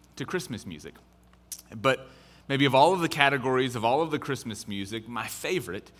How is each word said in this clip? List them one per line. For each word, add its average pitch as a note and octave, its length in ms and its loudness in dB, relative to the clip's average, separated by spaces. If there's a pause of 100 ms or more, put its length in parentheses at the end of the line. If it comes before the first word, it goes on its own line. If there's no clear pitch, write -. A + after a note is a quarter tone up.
(160)
to C#3 80 -10
Christmas D3+ 420 -8
music. D2+ 280 -14 (840)
But B2 320 0 (400)
maybe C#3 160 2
of C3+ 100 4
all D3 200 8
of F#3 80 0
the D#3+ 80 2
categories, C3 680 2
of A2 80 -2
all B2+ 180 4
of D#3+ 80 -2
the D3+ 100 -2
Christmas A#2 500 -8
music, G#2 400 -6
my A2+ 180 -6
favorite A#2+ 720 -6